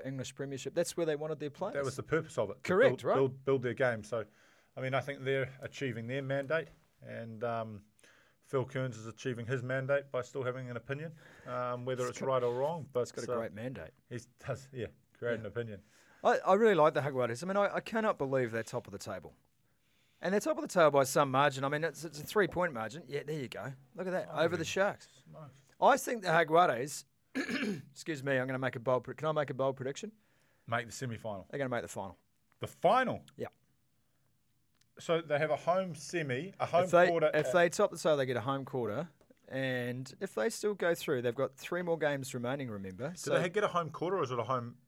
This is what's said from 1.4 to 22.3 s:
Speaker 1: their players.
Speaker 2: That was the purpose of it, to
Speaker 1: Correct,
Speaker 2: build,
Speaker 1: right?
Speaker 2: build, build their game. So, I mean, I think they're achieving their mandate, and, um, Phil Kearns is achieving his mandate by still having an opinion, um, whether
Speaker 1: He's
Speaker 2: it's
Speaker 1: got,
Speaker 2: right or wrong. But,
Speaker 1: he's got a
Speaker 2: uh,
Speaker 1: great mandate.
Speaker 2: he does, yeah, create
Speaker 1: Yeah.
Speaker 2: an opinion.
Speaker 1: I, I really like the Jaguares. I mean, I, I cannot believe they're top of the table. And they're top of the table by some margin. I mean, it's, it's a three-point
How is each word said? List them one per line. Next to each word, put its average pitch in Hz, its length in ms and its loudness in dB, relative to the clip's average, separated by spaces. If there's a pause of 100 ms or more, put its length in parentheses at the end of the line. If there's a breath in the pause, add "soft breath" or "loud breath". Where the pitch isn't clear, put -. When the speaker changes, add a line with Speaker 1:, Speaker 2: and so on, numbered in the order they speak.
Speaker 1:
their 147 80 -6
players. 185 240 -6
Speaker 2:
That 143 100 -2
was 131 140 -4
the 131 60 -6
purpose 160 340 -2
of 104 140 0
it, - 120 -14
to 175 100 2
Speaker 1:
Correct, 226 160 8 (120)
Speaker 2:
build, - 20 -8
Speaker 1:
right? 156 120 2
Speaker 2:
build, 135 300 2
build 135 180 2
their 120 100 -2
game. 120 320 0
So, 113 180 -4 (540 soft breath)
I - 40 -8
mean, 131 120 -4
I 131 80 2
think 135 240 0
they're 135 240 2 (120)
achieving 117 460 -4
their 135 140 -2
mandate, 139 480 -2 (360)
and, 113 380 -10
um, 113 380 -4 (640 soft breath)
Phil 131 200 0
Kearns 131 320 -6
is 110 100 -12
achieving 117 380 -6
his 127 180 -4
mandate 135 480 0
by 127 100 -2
still 135 220 -6
having 127 260 -4
an 120 80 -6
opinion, 143 340 -8 (360 loud breath)
um, 123 380 -4
whether 127 180 0
Speaker 1:
He's 123 80 -2
Speaker 2:
it's - 80 -10
Speaker 1:
got, - 80 -4
Speaker 2:
right 131 160 4
or 120 100 2
wrong. 143 400 -2
But, 123 80 2
Speaker 1:
he's 117 100 -4
got 117 160 -10
a 123 60 -4
Speaker 2:
uh, 120 40 0
Speaker 1:
great 113 160 -4
mandate. 107 380 -10 (180)
Speaker 2:
he 120 100 -8 (260)
does, - 260 -8
yeah, 117 160 -6 (300)
create 120 160 -2
Speaker 1:
Yeah. 113 80 -4
Speaker 2:
an 110 60 -10
opinion. 107 340 -8 (420 soft breath)
Speaker 1:
I, 233 220 6
I 180 80 6
really 214 220 8
like 156 180 8
the 147 80 0
Jaguares. 127 420 0
I 175 40 -6
mean, 196 100 -2
I, 202 180 2
I 180 60 -4
cannot 220 360 0
believe 131 360 2
they're 113 100 -2
top - 240 -8
of 95 60 -14
the 101 60 -8
table. 92 340 -10 (880)
And 180 80 -2
they're 208 80 4
top 311 180 0
of 330 40 -4
the 302 60 -4
table 160 240 8
by 143 120 8
some 135 280 4
margin. 135 320 4
I 139 60 2
mean, 151 140 0
it's, 147 200 -4
it's 151 160 -10
a 151 40 -12
three-point 175 500 2